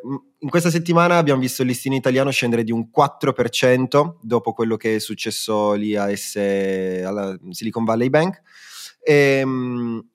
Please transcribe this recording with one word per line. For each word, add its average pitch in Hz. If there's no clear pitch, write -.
in 143
questa 175
settimana 170
abbiamo 147
visto 127
il 123
listino 135
italiano 131
scendere 117
di 110
un 113
quattro 143
per 117
cento 131
dopo 113
quello 113
che 110
è -
successo 104
lì 104
a 101
S-, 98
alla 98
Silicon 113
Valley 117
Bank. 165
Ehm, 131